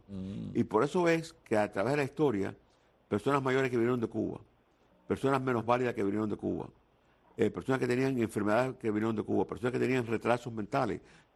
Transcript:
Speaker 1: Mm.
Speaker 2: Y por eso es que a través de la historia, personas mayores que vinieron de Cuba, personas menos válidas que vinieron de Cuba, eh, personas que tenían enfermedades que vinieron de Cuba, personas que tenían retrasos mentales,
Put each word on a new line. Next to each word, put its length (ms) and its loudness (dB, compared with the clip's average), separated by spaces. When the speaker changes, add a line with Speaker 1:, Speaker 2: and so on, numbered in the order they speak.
Speaker 1:
Mm. 500 -10
Speaker 2:
Y 60 2
por 220 2
eso 240 0
es 240 0
que 140 -2
a 160 2
través 220 0
de 20 0
la 80 0
historia, 500 0
personas 340 0
mayores 260 2
que 80 0
vinieron 220 4
de 80 -2
Cuba, 320 -4
personas 340 2
menos 240 0
válidas 260 2
que 120 -2
vinieron 260 0
de 60 -4
Cuba, 320 -4
eh, 140 2
personas 300 -2
que 80 -2
tenían 280 0
enfermedades 600 2
que 160 -4
vinieron 240 0
de 80 -2
Cuba, 200 0
personas 280 -6
que 80 -2
tenían 260 0
retrasos 460 0
mentales, 480 -2